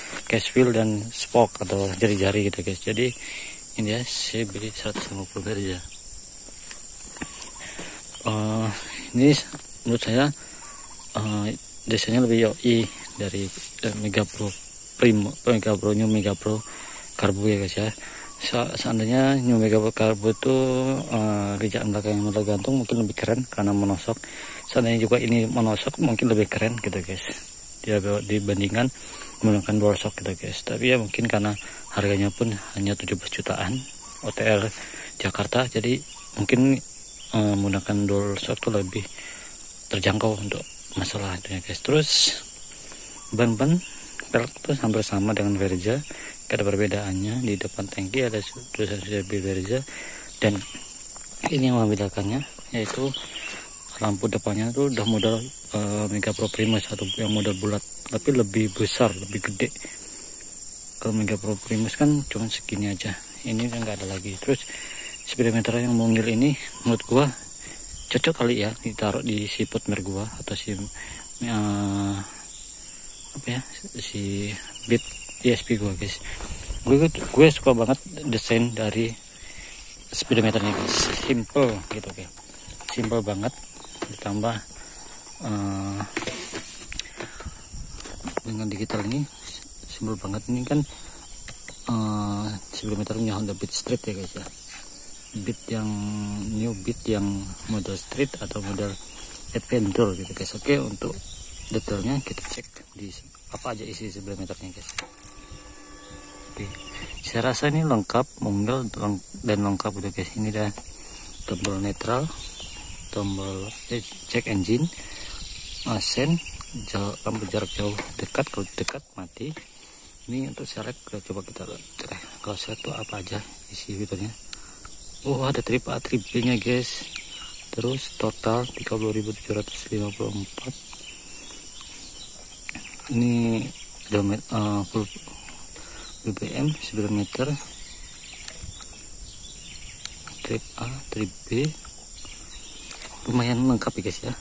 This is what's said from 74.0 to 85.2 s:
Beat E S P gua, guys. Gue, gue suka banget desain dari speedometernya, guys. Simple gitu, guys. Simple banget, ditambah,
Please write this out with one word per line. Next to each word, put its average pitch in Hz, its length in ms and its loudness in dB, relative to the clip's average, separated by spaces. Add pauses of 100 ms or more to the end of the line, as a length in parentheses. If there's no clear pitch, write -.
Beat 120 160 4 (400)
E 123 80 8
S - 120 2
P 117 120 2
gua, 101 200 0
guys. - 240 -4 (640)
Gue, 135 120 8 (120)
gue - 400 8
suka 135 240 6
banget 117 240 4 (320)
desain 117 440 4
dari 110 360 8 (1000)
speedometernya, 110 640 4
guys. - 280 2 (280)
Simple 110 640 4
gitu, 107 240 -6
guys. 90 180 -12 (640)
Simple 113 320 2
banget, 104 260 0 (560)
ditambah, 104 480 -2 (880)